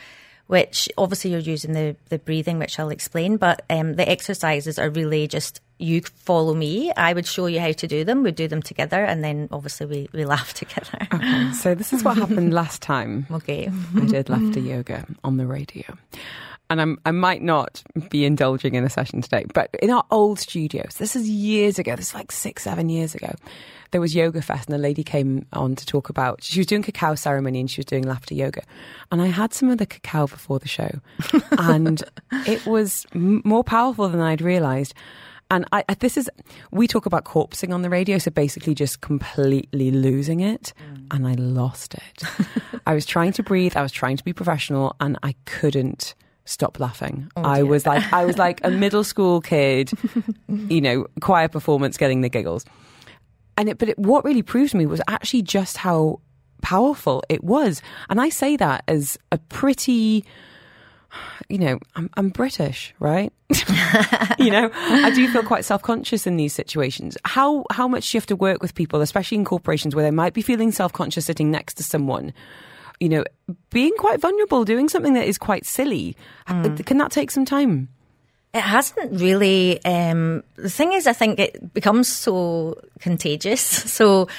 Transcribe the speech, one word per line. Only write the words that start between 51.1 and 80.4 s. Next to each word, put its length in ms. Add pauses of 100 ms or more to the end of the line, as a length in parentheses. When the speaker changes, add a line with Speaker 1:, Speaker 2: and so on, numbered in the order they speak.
Speaker 2:
choir 280
performance, 480
getting 260
the 60
giggles. 360 (920)
And 120
it, 80
but 100
it, 100
what 260
really 180
proved 300
to 40
me 100
was 220
actually 340
just 360
how 420 (420)
powerful 680
it 120
was. 380 (300)
And 100
I 80
say 300
that 280
as 300 (160)
a 60
pretty, 840 (1200)
you 100
know, 200 (160)
I'm, 220
I'm 140
British, 680
right? 340 (180)
<laughs> 120 (760)
You 120
know, 240
I 400
do 180
feel 100
quite 220
self-conscious 640
in 100
these 160
situations. 720
How, 460
how 180
much 240
do 40
you 40
have 60
to 100
work 240
with 140
people, 260
especially 380
in 80
corporations 480
where 100
they 60
might 240
be 80
feeling 280
self-conscious 540
sitting 260
next 240
to 80
someone, 520 (640)
you 80
know, 160 (460)
being 280
quite 220
vulnerable, 440
doing 260
something 240
that 120
is 120
quite 260
silly? 520 (320)
Speaker 1:
Mm. 360
Speaker 2:
Can 140
that 120
take 200
some 160
time? 420 (640)
Speaker 1:
It 80
hasn't 600
really. 640
Um, 580 (140)